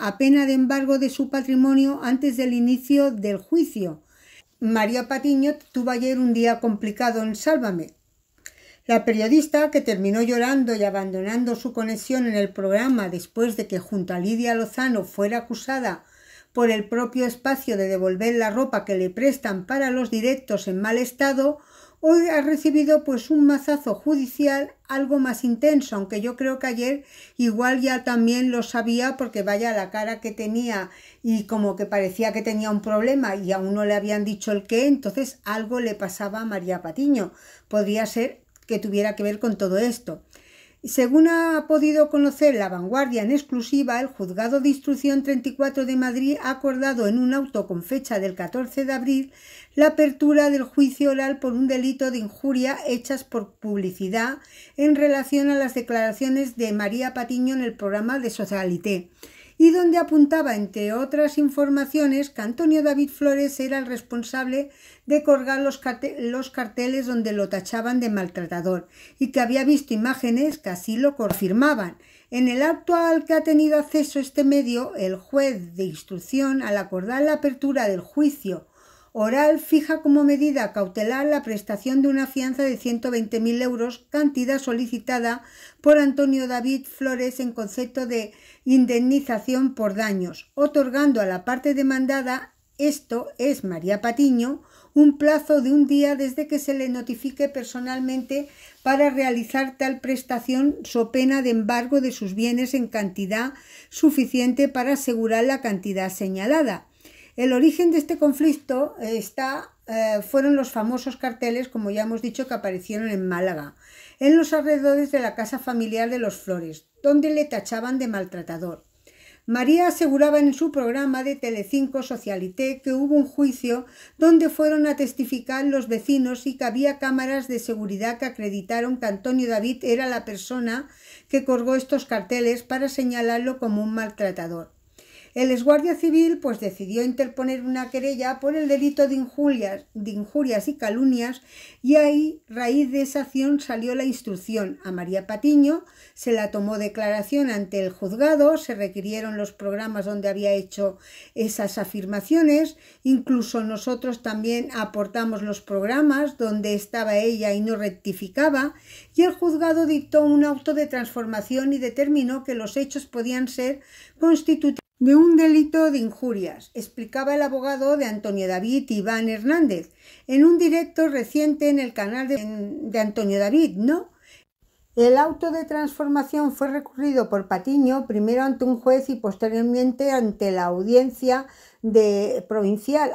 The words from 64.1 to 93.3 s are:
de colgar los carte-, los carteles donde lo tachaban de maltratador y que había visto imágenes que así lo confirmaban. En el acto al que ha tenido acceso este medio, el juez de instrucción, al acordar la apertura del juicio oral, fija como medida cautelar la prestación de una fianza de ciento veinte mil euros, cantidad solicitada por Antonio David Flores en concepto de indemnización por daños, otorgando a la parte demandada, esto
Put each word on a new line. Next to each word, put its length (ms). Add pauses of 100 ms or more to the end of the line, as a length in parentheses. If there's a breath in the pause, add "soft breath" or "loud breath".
de 160
colgar 380
los 180
carte-, 400
los 320
carteles 560
donde 260
lo 160
tachaban 520
de 100
maltratador 800 (320 loud breath)
y 100
que 100
había 220
visto 320
imágenes 640
que 120
así 260
lo 180
confirmaban. 800 (340 soft breath)
En 180
el 140
acto 340
al 280
que 100
ha 100
tenido 340
acceso 400
este 240
medio, 540
el 180
juez 640
de 80
instrucción, 800
al 140
acordar 460
la 120
apertura 540
del 120
juicio 640 (480 soft breath)
oral, 440
fija 420
como 240
medida 480
cautelar 540
la 160
prestación 580
de 80
una 180
fianza 360
de 160
ciento 320
veinte 300
mil 200
euros, 480
cantidad 500
solicitada 840 (400 loud breath)
por 160
Antonio 500
David 380
Flores 520
en 140
concepto 540
de 260 (320 soft breath)
indemnización 1080
por 200
daños, 600
otorgando 640
a 60
la 180
parte 300
demandada, 800 (240)
esto 580